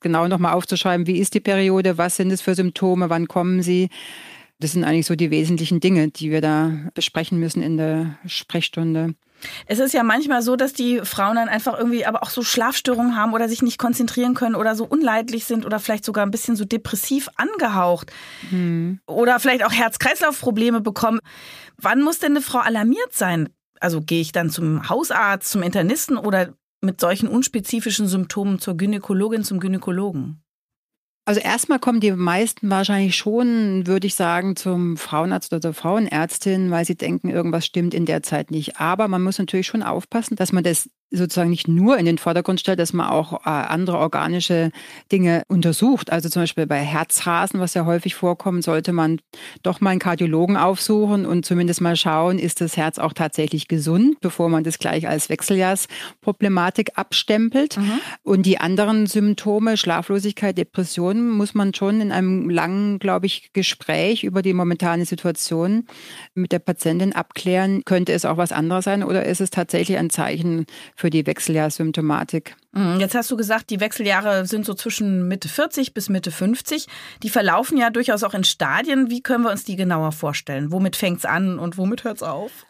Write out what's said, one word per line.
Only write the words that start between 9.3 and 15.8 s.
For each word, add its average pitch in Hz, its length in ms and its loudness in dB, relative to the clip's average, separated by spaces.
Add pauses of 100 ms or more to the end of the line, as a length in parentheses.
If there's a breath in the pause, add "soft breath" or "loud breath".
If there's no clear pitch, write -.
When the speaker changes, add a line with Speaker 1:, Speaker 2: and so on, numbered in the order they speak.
Speaker 2:
Es 214 140 -2
ist 269 140 2
ja 254 100 2
manchmal 247 380 2
so, 247 160 2
dass 262 160 0
die 247 300 0
Frauen 202 340 0
dann 233 100 2
einfach 214 300 -2
irgendwie 233 280 0
aber 220 160 -2
auch - 80 -6
so 247 140 -4
Schlafstörungen 240 720 0
haben 220 180 0
oder 226 140 0
sich 226 140 -4
nicht 240 160 0
konzentrieren 247 560 0
können 247 220 0
oder 220 200 0
so 220 100 -2
unleidlich 226 600 0
sind 226 200 -2
oder 214 140 -2
vielleicht 208 240 -2